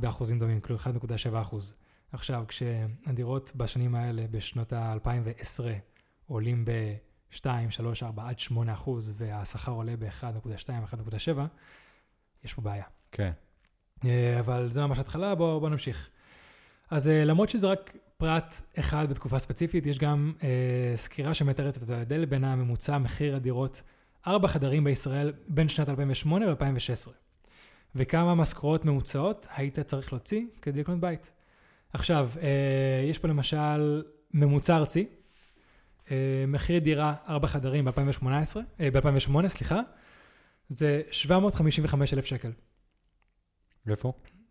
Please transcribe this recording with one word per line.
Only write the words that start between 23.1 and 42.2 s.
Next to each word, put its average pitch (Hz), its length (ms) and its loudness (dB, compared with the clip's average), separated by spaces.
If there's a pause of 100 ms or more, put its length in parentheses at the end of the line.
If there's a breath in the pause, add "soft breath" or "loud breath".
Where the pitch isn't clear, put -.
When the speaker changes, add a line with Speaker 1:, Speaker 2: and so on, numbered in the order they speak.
Speaker 1:
הדירות 127 460 -2 (440 soft breath)
ארבע 190 220 4
חדרים 143 360 2
בישראל 143 480 0 (160)
בין 156 200 4
שנת 147 200 0
אלפיים 139 220 0
ושמונה 170 360 2
ואלפיים 139 300 2
ושש 123 140 -2
עשרה. 113 240 -6 (800 loud breath)
וכמה 165 400 4
משכורות 156 500 2
ממוצעות 151 640 0 (100)
היית 139 240 -4
צריך 135 320 -6
להוציא 208 340 -4 (160)
כדי 143 180 -2
לקנות 175 200 -2
בית. 170 300 -4 (600 soft breath)
עכשיו, 139 380 2 (120)
אה, 151 60 0 (600)
יש 160 80 -2
פה 170 100 0
למשל 151 760 2 (320)
ממוצע 147 420 6
ארצי, 160 300 2 (1040 soft breath)
אה, 135 380 0
מחיר 147 300 2
דירה 151 360 4 (140)
ארבע 147 200 2
חדרים 139 360 0
באלפיים 139 240 2
ושמונה 135 300 0
עשרה, 156 240 -2 (180)
אה, 151 100 2
באלפיים 139 260 4
ושמונה, 143 320 4
סליחה, 175 320 0 (880 loud breath)
זה 147 420 2
שבע 175 280 4
מאות 196 160 4
חמישים 156 300 4
וחמש 139 300 2
אלף 135 100 2